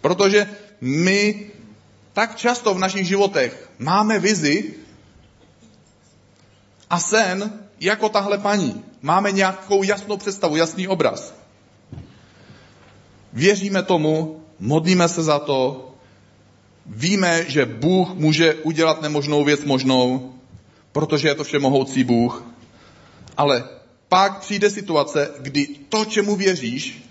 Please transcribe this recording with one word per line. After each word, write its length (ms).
Protože 460
my 680
tak 220
často 380
v 60
našich 280
životech 640
máme 400
vizi 540
A 100
sen, 520
jako 300
tahle 280
paní, 460
máme 300
nějakou 520
jasnou 340
představu, 380
jasný 320
obraz. 460
Věříme 500
tomu, 560
modlíme 480
se 160
za 160
to, 500
víme, 640
že 180
Bůh 480
může 400
udělat 480
nemožnou 420
věc 220
možnou, 680
protože 360
je 80
to 80
všemohoucí 600
Bůh. 400
Ale 260
pak 300
přijde 300
situace, 680
kdy 280
to, 160
čemu 300
věříš 760